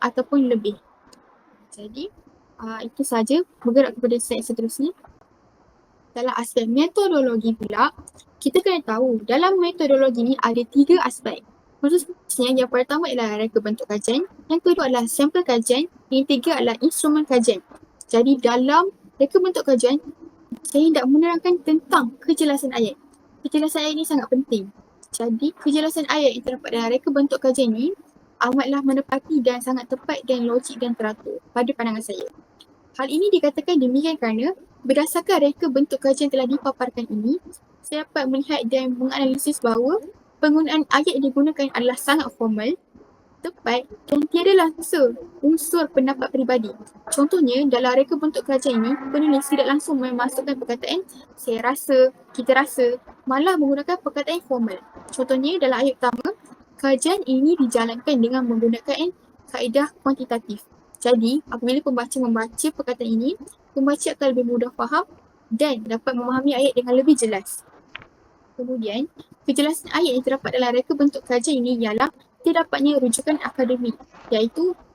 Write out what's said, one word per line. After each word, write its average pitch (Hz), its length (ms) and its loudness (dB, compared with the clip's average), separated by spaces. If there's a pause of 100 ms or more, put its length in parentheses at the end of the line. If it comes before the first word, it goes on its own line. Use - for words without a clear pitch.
ataupun 254 480 0
lebih. 208 300 -2 (920)
Jadi, 226 400 -14 (540)
uh, 220 180 -10
itu 226 240 -6
sahaja. 247 380 2 (180)
Bergerak 240 380 2
kepada 240 180 0
slide 233 300 -6
seterusnya. 233 480 -6 (1120)
Dalam 240 240 -4
aspek 233 320 -2
metodologi 262 880 2
pula, 220 400 -2 (480)
kita 359 240 2
kena 359 160 2
tahu 233 480 0
dalam 359 320 4
metodologi 269 640 2
ni 262 160 2
ada 233 240 0
tiga 285 400 4
aspek. - 400 -8 (400)
Khususnya 262 800 0
yang - 0 -
pertama 254 480 0
ialah 220 240 -2
reka 220 240 -2
bentuk 214 240 -4
kajian, 226 400 -2 (240)
yang 320 80 2
kedua 339 320 2
adalah 240 160 0
sampel 302 400 0
kajian, 247 400 0 (240)
yang 269 160 2
ketiga 285 320 0
adalah 233 240 0
instrumen 302 480 0
kajian. 233 320 2 (480)
Jadi 247 320 4
dalam 269 480 2 (320)
reka 277 160 4
bentuk 370 260 0
kajian, 262 380 2 (640)
saya 285 260 2
hendak 254 160 2
menerangkan 339 540 4
tentang 311 580 0
kejelasan 285 540 0
ayat. 220 240 -2 (480)
Kejelasan 302 400 -2
ayat 311 100 -2
ini 302 80 -4
sangat 285 300 -2
penting. 220 400 -2 (400)
Jadi 233 420 -2
kejelasan 311 540 -2
ayat 285 260 2
yang 247 80 -12
terdapat 262 300 -8
dalam 226 160 -2
reka 262 240 -2
bentuk 277 260 0
kajian 262 320 2
ini 254 220 -2 (480)
amatlah 269 400 0
menepati 269 640 -2
dan 247 160 0
sangat 254 260 -4
tepat 269 380 -6
dan 240 240 0
logik 247 320 -4
dan 240 160 -4
teratur - 400 -6 (160)
pada 240 180 0
pandangan 226 300 -4
saya. 190 260 -10 (720)
Hal 269 100 -2
ini 339 240 0
dikatakan 311 480 2
demikian 285 400 0
kerana 233 320 -2 (320)
berdasarkan 294 640 2
reka 302 240 -2
bentuk 269 320 0
kajian 269 240 2
telah 262 200 0
dipaparkan 254 600 -4
ini, 220 320 -2 (440)
saya 302 240 -8
dapat 269 240 -2
melihat 277 360 -2
dan 262 280 -2
menganalisis 269 640 -2
bahawa 240 400 0 (400)
penggunaan 302 480 2
ayat 294 320 0
yang 277 80 0
digunakan 277 480 0
adalah 247 240 -2
sangat 277 400 0
formal, 220 400 -2 (640)
tepat 254 440 -4 (200)
dan 294 240 2
tiada 370 240 4
langsung 320 640 2 (240)
unsur 320 480 2
pendapat 262 400 0
peribadi. 247 400 0 (400)
Contohnya, 285 560 2
dalam 247 240 2
reka 269 240 2
bentuk 311 320 -2
kajian 262 320 0
ini, 233 160 0 (160)
penulis 294 400 2
tidak 285 160 2
langsung 285 320 0
memasukkan 254 600 -4
perkataan 254 440 -6 (320)
"saya 226 240 -4
rasa", 262 560 2 (160)
"kita 254 240 0
rasa", 247 440 0 (280)
malah 302 320 0
menggunakan 285 400 0
perkataan 302 480 -6
formal. 226 320 -4 (320)
Contohnya, 269 480 -2
dalam 262 240 0
ayat 269 160 0
pertama, 254 360 -2 (440)
kajian 277 480 2
ini 269 320 2
dijalankan 240 560 0
dengan 247 320 2
menggunakan 233 640 0 (400)
kaedah 254 400 -2 (120)
kuantitatif. 247 600 -4 (360)
Jadi, 240 520 2
apabila 240 320 -2
pembaca 247 360 -4
membaca 233 560 -2
perkataan 247 320 -6
ini, 233 280 -2 (400)
pembaca 285 320 0
akan - 280 -2
lebih 247 120 0
mudah 240 280 -2
faham 285 320 -2 (400)
dan 240 360 -2
dapat 226 280 -4
memahami 254 440 -2
ayat 262 200 2
dengan 247 200 2
lebih 269 200 2
jelas. 220 480 -4 (960)
Kemudian, 247 480 -6 (400)
kejelasan 294 480 -2
ayat 294 240 0
yang 254 80 -2
terdapat 262 320 -2
dalam 247 160 0
reka 254 160 0
bentuk 285 320 0
kajian 247 400 -2
ini 240 240 0
ialah 233 240 0 (320)
terdapatnya 294 560 2
rujukan 269 400 0
akademik, 247 560 -2 (320)
iaitu 233 480 -2 (200)